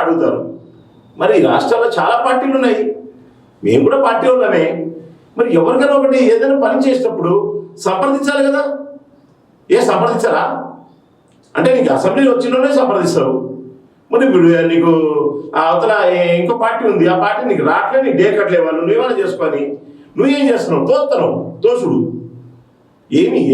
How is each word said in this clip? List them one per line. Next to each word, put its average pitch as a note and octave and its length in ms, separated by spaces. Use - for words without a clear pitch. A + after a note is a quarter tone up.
అడుగుతారు. - 360
మరి F#3+ 180
ఈ D#3 120
రాష్ట్రాల్లో A#3 380
చాలా G3 260
పార్టీలు C4 340
ఉన్నాయి, A#3 220
మేము - 200
కూడా C4+ 200
పార్టీ A3+ 200
ఉన్నామే. G3 280
మరి A#3 100
ఎవరికైనా C#4 380
ఒకటి C4 200
ఏదైనా C4+ 300
పని C4+ 220
చేసేటప్పుడు G3+ 460
సంప్రదించాలి C#4 640
కదా? C#4 140
ఏ - 40
సంప్రదించారా? - 540
అంటే - 120
నీకు - 180
అసెంబ్లీలో C4 380
వచ్చినోనే B3+ 460
సంప్రదిస్తావు. E3 540
మరి B3+ 160
ఇప్పుడు E3+ 200
నీకు E3+ 200
ఆ D#3+ 120
అవతల A3 220
ఏ-, F3 240
ఇంకో F3 220
పార్టీ A#3+ 280
ఉంది, E3+ 220
ఆ - 120
పార్టీ G#3+ 260
నీకు D3+ 200
రావట్లే, - 340
నీకు E3 160
డే G#3 160
కట్టలే F3 300
వాళ్ళు, D#3+ 180
నువ్వేమైనా A#3 380
చేసుకొని D3+ 400
నువ్వేం C#4 320
చేస్తున్నావు? E3+ 400
తోస్తున్నావు, - 440
తోసుడు. A#3+ 340
ఏమి, D3 300